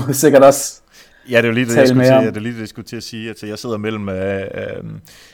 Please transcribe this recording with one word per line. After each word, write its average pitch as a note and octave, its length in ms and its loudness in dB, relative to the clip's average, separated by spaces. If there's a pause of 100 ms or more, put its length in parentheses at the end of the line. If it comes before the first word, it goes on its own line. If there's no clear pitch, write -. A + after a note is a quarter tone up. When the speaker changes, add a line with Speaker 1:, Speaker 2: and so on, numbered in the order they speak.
(120)
Speaker 1:
<laughs> - 20 -2
sikkert C#3 300 6
også - 380 2 (480)
Speaker 2:
Ja, B2 80 2
det A#2 60 4
er A#2 40 0
jo A2+ 60 0
lige B2 120 0
det, A#2 60 -6
Speaker 1:
tale A#2 80 2
Speaker 2:
jeg C3+ 80 6
skulle B2+ 100 4
Speaker 1:
mere B2+ 100 4
Speaker 2:
til, C3 100 6
Speaker 1:
om. - 60 4
Speaker 2:
ja, A2 60 0
det G#2 80 -8
er G#2+ 40 -6
lige A#2+ 120 -6
det, A2+ 60 -10
jeg A2 80 -10
skulle - 180 -16
til - 120 -14
at A2 60 -12
sige. A2+ 260 -12
Altså, G#2+ 160 -14
jeg G#2 140 -10
sidder A2+ 180 -6
mellem, G#2 320 -6
øh, G2 320 -4
øh, - 420 -10 (500)